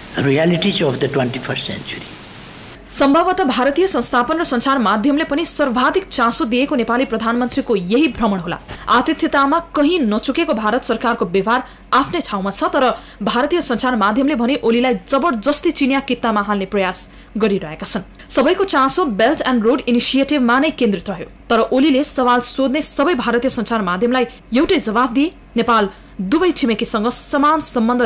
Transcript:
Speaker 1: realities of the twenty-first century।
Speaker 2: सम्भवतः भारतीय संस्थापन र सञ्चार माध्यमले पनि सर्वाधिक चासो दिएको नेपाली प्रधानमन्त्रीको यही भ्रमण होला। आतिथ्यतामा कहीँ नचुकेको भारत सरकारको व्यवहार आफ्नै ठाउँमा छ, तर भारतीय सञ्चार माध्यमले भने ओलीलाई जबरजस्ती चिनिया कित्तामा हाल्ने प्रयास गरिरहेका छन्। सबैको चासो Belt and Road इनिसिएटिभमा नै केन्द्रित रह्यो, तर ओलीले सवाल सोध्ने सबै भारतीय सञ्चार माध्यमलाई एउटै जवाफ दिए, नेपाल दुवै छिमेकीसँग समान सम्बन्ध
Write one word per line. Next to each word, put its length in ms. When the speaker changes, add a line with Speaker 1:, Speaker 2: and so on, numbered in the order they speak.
Speaker 1:
realities 580
of 180
the 100
twenty-first 580
century। 400
Speaker 2:
सम्भवतः 560
भारतीय 420
संस्थापन 520
र 60
सञ्चार 340
माध्यमले 460
पनि 200
सर्वाधिक 640
चासो 360
दिएको 320
नेपाली 280
प्रधानमन्त्रीको 720
यही 300
भ्रमण 240
होला। 180
आतिथ्यतामा 680
कहीँ 220
नचुकेको 560
भारत 300
सरकारको 420
व्यवहार 380
आफ्नै 280
ठाउँमा 300
छ, 140
तर 200
भारतीय 380
सञ्चार 360
माध्यमले 380
भने 200
ओलीलाई 300
जबरजस्ती 680
चिनिया 300
कित्तामा 420
हाल्ने 240
प्रयास 440
गरिरहेका 500
छन्। 220
सबैको 400
चासो 400
Belt 240
and 240
Road 160
इनिसिएटिभमा 720
नै 120
केन्द्रित 400
रह्यो, 180
तर 180
ओलीले 360
सवाल 360
सोध्ने 420
सबै 320
भारतीय 360
सञ्चार 320
माध्यमलाई 440
एउटै 240
जवाफ 320
दिए, 200
नेपाल 320
दुवै 300
छिमेकीसँग 600
समान 480
सम्बन्ध 460